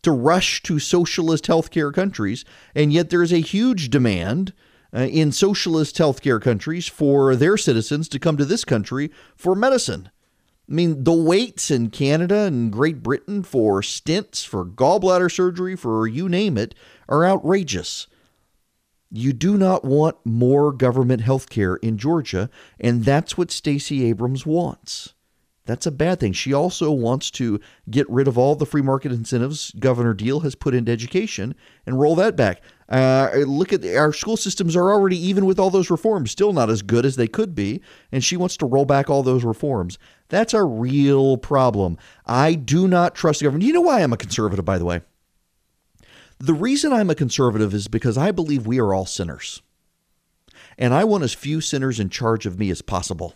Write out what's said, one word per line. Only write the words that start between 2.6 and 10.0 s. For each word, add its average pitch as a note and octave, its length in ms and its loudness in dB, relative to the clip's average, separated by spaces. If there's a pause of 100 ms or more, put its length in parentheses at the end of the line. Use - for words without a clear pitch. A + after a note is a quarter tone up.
and D3 200 2
yet E3 160 2
there F3 120 2
is E3+ 120 2
a E3 80 4
huge G3 480 0
demand, B2 640 0 (420)
uh, A2+ 40 -4
in D3 300 2
socialist E3 680 0
healthcare C3+ 440 2
countries D#3 460 -2
for C#3 480 4
their E3 220 4
citizens D3 500 -2
to C#3 100 -8
come D3+ 200 0
to C#3+ 80 2
this F#3+ 180 -2
country C3 480 -4 (240)
for F#3 200 0
medicine. G3+ 540 0 (600)